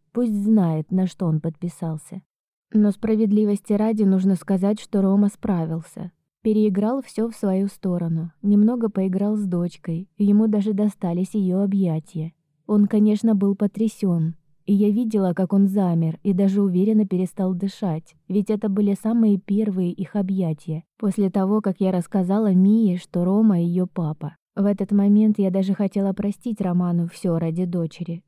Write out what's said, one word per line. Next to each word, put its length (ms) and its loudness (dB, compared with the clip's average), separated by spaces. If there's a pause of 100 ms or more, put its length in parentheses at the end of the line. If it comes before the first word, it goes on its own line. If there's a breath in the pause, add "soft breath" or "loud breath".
(120)
Пусть 200 -2
знает, 600 0
на 160 0
что 180 -6
он 140 0
подписался. 840 -10 (500)
Но 200 4
справедливости 800 0
ради 320 0
нужно 320 2
сказать, 420 -2
что 240 -4
Рома 260 4
справился. 840 -6 (300)
Переиграл 600 0
всё 260 -6
в 60 -12
свою 320 -2
сторону. 640 -4 (120)
Немного 460 2
поиграл 480 -2
с 80 -4
дочкой. 640 -6 (100)
Ему 280 4
даже 260 0
достались 600 -2
её 260 0
объятия. 720 -2 (360)
Он, 180 4
конечно, 480 2
был 220 0
потрясён. 800 -2 (300)
И 60 0
я 180 4
видела, 440 0
как 180 -2
он 160 4
замер 540 0
и 100 0
даже 300 2
уверенно 440 2
перестал 460 -2
дышать, 600 -6 (140)
ведь 200 -2
это 220 -2
были 240 0
самые 420 2
первые 560 -2
их 240 -8
объятия, 680 -4 (140)
после 300 -2
того, 320 0
как 200 -2
я 120 0
рассказала 640 0
Мие, 420 4
что 280 -4
Рома — 360 2
её 260 0
папа. 500 -8 (200)
В 80 0
этот 280 -2
момент 460 4
я 120 0
даже 240 0
хотела 400 -2
простить 480 -6
Роману 460 0
всё 300 -4
ради 280 -4
дочери, 600 -6